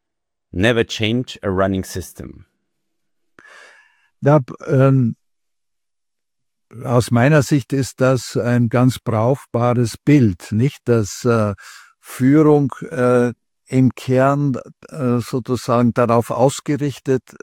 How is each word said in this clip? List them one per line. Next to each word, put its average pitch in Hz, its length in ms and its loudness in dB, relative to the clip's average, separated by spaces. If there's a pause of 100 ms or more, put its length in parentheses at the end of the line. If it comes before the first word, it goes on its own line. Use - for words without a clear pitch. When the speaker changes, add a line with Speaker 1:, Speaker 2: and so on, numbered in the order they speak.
(520)
Speaker 1:
„Never 113 340 0
change 117 560 -4
a - 60 -6
running 95 360 -2
system“? - 640 -16 (1800)
Speaker 2:
Ja, 147 180 4 (280)
ähm, 135 480 2 (1700)
aus 123 260 0
meiner 135 320 4
Sicht 139 320 -2
ist 135 280 -4
das 131 360 0
ein 120 320 0
ganz 123 300 0
brauchbares 120 1000 -2
Bild, 127 540 2
nicht? 117 340 -2
Dass, 113 400 -2
äh, 110 300 0 (440)
Führung, 147 720 2 (200)
äh, 123 420 0 (360)
im 131 240 2
Kern, 135 640 0 (300)
äh, 123 320 -4
sozusagen 120 720 -2
darauf 117 380 0
ausgerichtet 135 880 -2 (220)